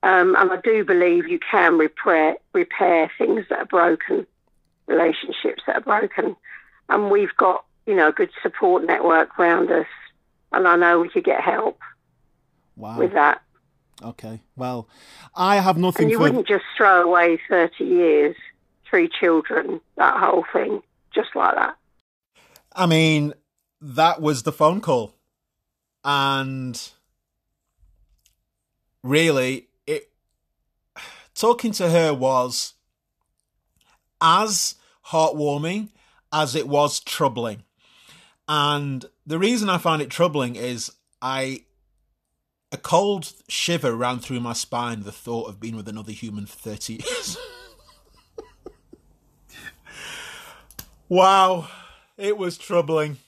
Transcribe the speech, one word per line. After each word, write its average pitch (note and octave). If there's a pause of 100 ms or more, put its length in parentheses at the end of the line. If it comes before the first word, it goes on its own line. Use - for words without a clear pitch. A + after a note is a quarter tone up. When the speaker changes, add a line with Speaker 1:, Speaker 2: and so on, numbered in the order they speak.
Speaker 1:
Um, F#3+
and G3
I -
do A3
believe F3
you F3
can F3
repair, D#3+ (160)
repair F3
things A3+
that -
are -
broken, F3 (580)
relationships -
that -
are -
broken. G#3+ (540)
And G3+
we've G3+
got, F#3 (220)
you G#3
know, D#3
a -
good F#3 (100)
support F3+
network E3
around E3+
us. D#3 (640)
And F#3
I F3
know E3+
we E3+
could -
get -
help - (960)
Speaker 2:
Wow. A2+
Speaker 1:
with F#3
that. D3 (640)
Speaker 2:
Okay. A2 (160)
Well, B2+ (480)
I F#3+
have F#3
nothing F3
Speaker 1:
And D3+
you A#3
Speaker 2:
further -
Speaker 1:
wouldn't B3
just G3+ (100)
throw F#3+
away E3+
thirty F3
years, D#3+ (540)
three E3+
children, E3 (160)
that -
whole F3+
thing, G3+ (320)
just -
like -
that. - (1000)
Speaker 2:
I F#3
mean, D#3 (440)
that D#3
was D3
the D#3
phone D3+
call. B2 (880)
And C3+ (2250)
really, C3+ (1700)
talking A#3
to F3+
her E3
was B2+ (1500)
as F#3 (320)
heartwarming D#3+ (420)
as D3
it C3+
was C#3+
troubling. A#2 (840)
And C#3+ (200)
the D#3
reason G#3
I F3+
find D#3+
it C#3+
troubling D3
is A#2 (300)
I, C3 (1080)
a -
cold F#3+ (140)
shiver D3
ran B2
through B2
my A#2
spine, A#2
the G#2
thought A#2
of G2+
being A2+
with G#2+
another G#2+
human G#2
for -
thirty A2
years. A#4
<laughs> - (3500)
Wow, F#3 (500)
it G#3
was F3+
troubling. D#3 (100)